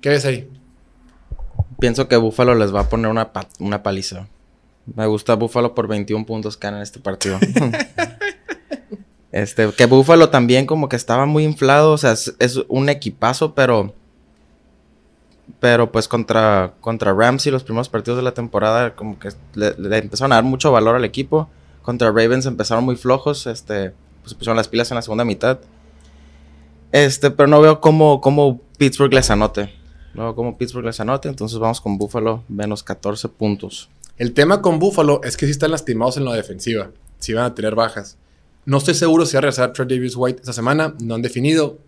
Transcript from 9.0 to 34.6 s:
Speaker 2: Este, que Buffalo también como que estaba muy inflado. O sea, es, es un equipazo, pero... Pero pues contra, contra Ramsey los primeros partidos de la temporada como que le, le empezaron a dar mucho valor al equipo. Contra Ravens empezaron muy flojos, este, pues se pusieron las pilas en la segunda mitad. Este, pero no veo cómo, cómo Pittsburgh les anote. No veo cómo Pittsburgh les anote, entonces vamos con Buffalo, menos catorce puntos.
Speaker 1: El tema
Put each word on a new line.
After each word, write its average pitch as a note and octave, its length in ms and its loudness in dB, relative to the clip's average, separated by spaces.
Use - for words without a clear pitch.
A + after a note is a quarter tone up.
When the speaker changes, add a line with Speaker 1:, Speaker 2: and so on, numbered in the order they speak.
Speaker 2:
Este, G#2 420 -2
que B2 120 4
Buffalo C3+ 440 8
también B2+ 360 2
como D3+ 220 -2
que - 80 -6
estaba B2+ 300 -2
muy D3+ 180 0
inflado. D3+ 480 4
O D3+ 60 2
sea, C#3 160 2
es, - 260 -6
es B2 180 0
un C3+ 180 0
equipazo, C#3+ 640 -2
pero... A2+ 400 0
Pero A#2 320 2
pues A2 160 -2
contra, A2 720 0
contra A2 340 -2
Ramsey B2 380 2
los C3 140 -4
primeros A#2 240 -6
partidos A#2 260 -4
de B2+ 80 -4
la B2+ 100 -4
temporada A2+ 640 -2
como G#2 240 -14
que G2+ 120 -12
le, G#2 220 -2
le G2+ 200 -2
empezaron A#2 340 -2
a B2 40 6
dar A2+ 100 4
mucho C3 260 0
valor A2+ 240 4
al B2+ 80 0
equipo. C3+ 460 -2
Contra A#2+ 320 0
Ravens A#2 320 2
empezaron A#2 400 -2
muy B2+ 100 0
flojos, C3+ 500 -2
este, G#2 460 -8
pues - 80 -20
se - 60 -18
pusieron A2+ 200 -2
las A2 140 0
pilas A#2 220 -2
en B2 40 -6
la A#2 60 -4
segunda A#2 240 -4
mitad. A#2 340 -2
Este, C#3 360 4
pero C#3 180 4
no D3 120 8
veo D#3 220 8
cómo, D#3 400 6
cómo C#3 400 2
Pittsburgh C#3 360 2
les C3 180 4
anote. G#2 420 -2
No A2 100 -10
veo A2+ 120 -8
cómo A#2 220 -6
Pittsburgh B2 280 -8
les A2+ 160 -8
anote, B2+ 260 -4
entonces A2+ 320 -8
vamos A2+ 220 -2
con G2+ 160 -4
Buffalo, A2+ 500 -4
menos G#2 360 -6
catorce G#2 440 -8
puntos. G2+ 600 -6
Speaker 1:
El A#2+ 140 -4
tema D#3 300 2